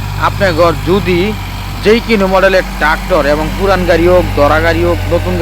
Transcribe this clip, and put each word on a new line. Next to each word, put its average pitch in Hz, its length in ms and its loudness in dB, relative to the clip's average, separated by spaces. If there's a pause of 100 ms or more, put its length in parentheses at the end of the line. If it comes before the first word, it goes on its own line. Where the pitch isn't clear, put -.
(280)
আপনার 185 320 0
ঘর 170 120 4 (180)
যদি 180 300 0 (680)
যেই 226 220 4
কোনো 208 260 2
মডেলের 190 320 4 (140)
ট্রাক্টর 156 440 0 (100)
এবং 151 120 -2 (100)
পুরান 190 340 0
গাড়ি 170 220 2
হোক, 180 140 4 (100)
দরা 151 300 2
গাড়ি 165 220 0
হোক, 170 100 0 (160)
নতুন 175 280 -2